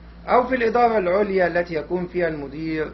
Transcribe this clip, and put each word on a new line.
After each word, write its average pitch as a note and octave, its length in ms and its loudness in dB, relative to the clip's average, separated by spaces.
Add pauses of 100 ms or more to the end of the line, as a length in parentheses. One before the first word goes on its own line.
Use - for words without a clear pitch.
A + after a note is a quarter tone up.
(280)
أو B3+ 200 2
في C4 80 -2
الإدارة A#3 420 4
العليا F#3+ 500 2
التي F3 280 -2
يكون F3 320 -4
فيها F3 200 -2
المدير D#3 680 -6